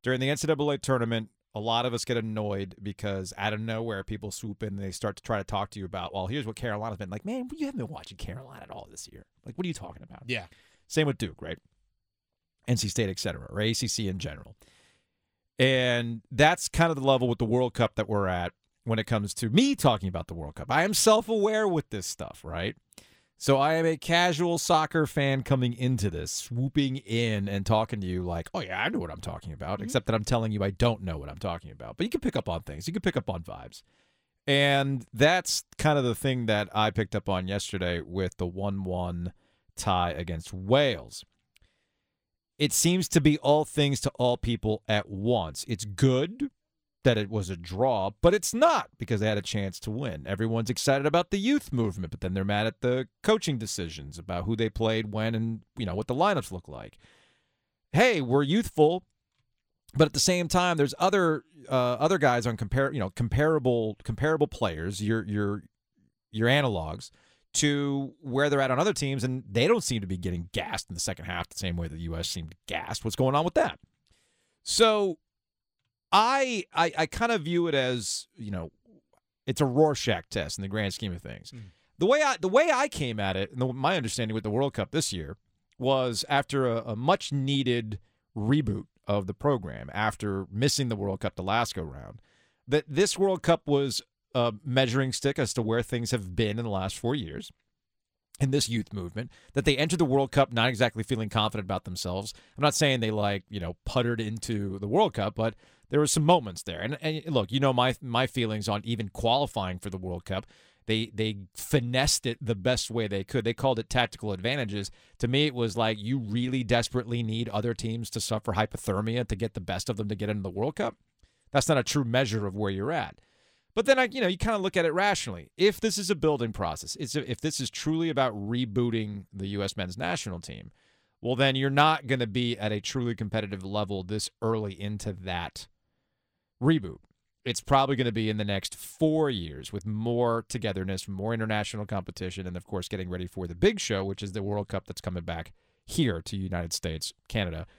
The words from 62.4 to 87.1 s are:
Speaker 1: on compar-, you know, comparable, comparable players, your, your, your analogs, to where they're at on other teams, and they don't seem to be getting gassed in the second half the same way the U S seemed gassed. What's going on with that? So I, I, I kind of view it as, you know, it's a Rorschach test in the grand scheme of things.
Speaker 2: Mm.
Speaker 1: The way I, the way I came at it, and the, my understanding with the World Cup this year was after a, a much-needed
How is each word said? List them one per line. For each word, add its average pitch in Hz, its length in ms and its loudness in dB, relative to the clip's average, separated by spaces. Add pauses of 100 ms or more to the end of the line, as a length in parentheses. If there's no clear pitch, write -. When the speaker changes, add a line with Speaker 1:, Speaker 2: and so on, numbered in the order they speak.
Speaker 1:
on 113 80 0
compar-, 131 380 0
you 139 60 -2
know, 98 100 -2
comparable, 123 960 2
comparable 147 420 2
players, 95 560 -4
your, 107 220 0
your, 104 380 -2 (680)
your 110 160 2
analogs, 104 640 0 (440)
to 143 640 0
where 139 280 2
they're 139 120 4
at 131 100 2
on 127 80 2
other 196 140 2
teams, 135 320 -2
and 127 260 -2
they 120 160 4
don't 220 160 4
seem 117 160 -2
to 98 80 -4
be 92 80 -2
getting 90 380 -4
gassed - 360 -6
in 90 40 -10
the 85 80 -8
second 90 240 -6
half 87 240 -6
the - 100 -14
same 87 160 -2
way 85 140 -4
the 80 80 -10
U 82 180 -6
S 82 140 -4
seemed 82 260 -8 (100)
gassed. - 380 -6
What's 113 140 -4
going 131 180 4
on 156 80 4
with 180 120 -2
that? 302 220 2 (840)
So 214 560 4 (1000)
I, 240 560 4
I, 160 240 4
I 156 120 2
kind 233 240 0
of 208 100 2
view 170 240 2
it 160 80 0
as, 127 640 0
you 107 160 -8
know, 85 200 -6 (760)
it's 135 140 0
a 143 40 6
Rorschach 127 640 2
test 80 300 -4
in - 20 -6
the 98 60 -6
grand 101 260 -2
scheme 101 180 -6
of 87 120 -8
things. 52 260 -14
Speaker 2:
Mm. 110 220 -18 (260)
Speaker 1:
The 170 80 2
way 277 160 6
I, 269 180 2
the 190 80 -2
way 277 240 6
I 269 160 4
came 120 320 -2
at 95 160 2
it, 95 160 -2
and 127 80 -8
the, 127 140 0
my 139 240 2
understanding 113 380 -2
with 110 80 -2
the 107 80 -2
World 135 240 0
Cup 101 160 -2
this 160 200 0
year 82 260 -8 (420)
was 127 500 0
after 139 420 2
a, 117 120 -2
a 117 120 -4
much-needed 135 1000 0 (400)